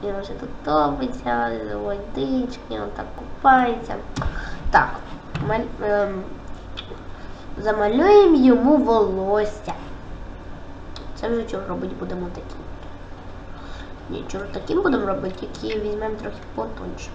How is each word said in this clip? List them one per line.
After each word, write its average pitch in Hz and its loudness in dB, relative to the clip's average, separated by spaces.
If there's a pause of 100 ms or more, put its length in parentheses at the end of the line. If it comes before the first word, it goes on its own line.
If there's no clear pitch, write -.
Він 196 -4
вже 196 -8
тут - -10
топиться, 131 0 (180)
з 104 -4
водички, 104 -2 (100)
він 110 -4 (160)
так - -8 (100)
купається. 247 2 (760)
Так, 147 6 (580)
маль-, 220 -2
ем, 202 0 (1300)
замалюємо 277 8
йому 254 8
волосся. 208 2 (1400)
Це 226 -4
вже 233 0
що 190 -4
робити 185 -4
будемо 180 -6
такі. - -10 (1500)
Ні, - -6
чого 190 -6
таким 247 0
будемо 254 2
робити, 190 -4 (140)
тільки 214 -2
візьмемо 214 -2
трохи 214 -8 (180)
потоньше. 90 -8